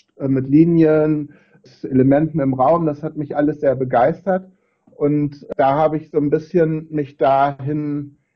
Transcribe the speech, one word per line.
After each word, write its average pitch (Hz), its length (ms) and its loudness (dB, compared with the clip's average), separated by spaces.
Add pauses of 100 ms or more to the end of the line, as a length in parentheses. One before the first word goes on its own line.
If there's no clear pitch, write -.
(160)
äh, 139 140 -6
mit 135 180 -2
Linien, 156 880 2 (500)
Elementen 143 560 2
im 135 140 -2
Raum. 156 320 0
Das 147 180 -4
hat 156 140 -10
mich 147 180 -8
alles 147 240 -2
sehr 135 160 0
begeistert. 139 760 -2 (460)
Und 147 500 -2 (120)
da 139 180 2
habe 156 220 0
ich 156 120 -12
so 165 80 -4
ein 147 140 -2
bisschen 160 580 0
mich 147 280 -6
dahin 143 1000 -2 (180)